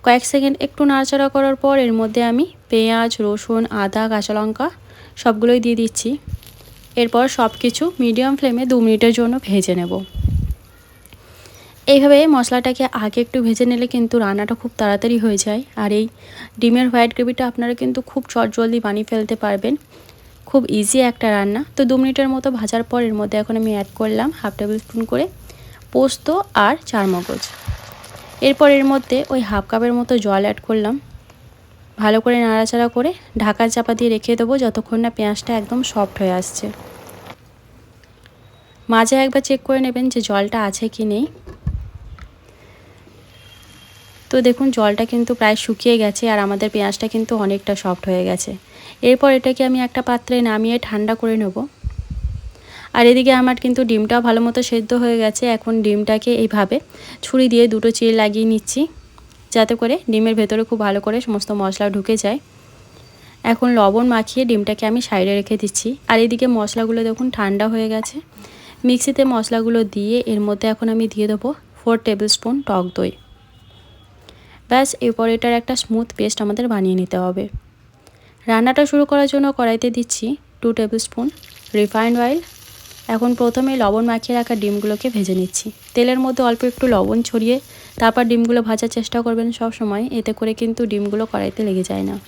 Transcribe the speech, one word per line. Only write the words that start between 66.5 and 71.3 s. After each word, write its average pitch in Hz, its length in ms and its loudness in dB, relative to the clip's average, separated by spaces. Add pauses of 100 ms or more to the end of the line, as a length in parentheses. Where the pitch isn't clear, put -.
মশলাগুলো 226 520 -2
দেখুন 226 180 -4 (100)
ঠান্ডা 202 360 0
হয়ে 220 160 -2
গেছে। 220 280 -6 (680)
মিক্সিতে 247 400 2
মশলাগুলো 226 560 0 (140)
দিয়ে 214 220 -2 (160)
এর 208 80 0
মধ্যে 208 340 -2
এখন 226 200 -4
আমি 226 100 0 (100)
দিয়ে 214 180 0